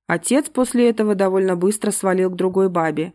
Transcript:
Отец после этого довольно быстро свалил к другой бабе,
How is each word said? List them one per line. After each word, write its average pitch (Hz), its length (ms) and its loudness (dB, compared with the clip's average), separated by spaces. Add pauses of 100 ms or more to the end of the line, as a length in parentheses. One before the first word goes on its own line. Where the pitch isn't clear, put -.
Отец 240 420 0
после 247 400 2
этого 214 260 0
довольно 190 400 0
быстро 202 340 0
свалил 185 400 0
к 185 60 -8
другой 190 340 0
бабе, 160 460 -2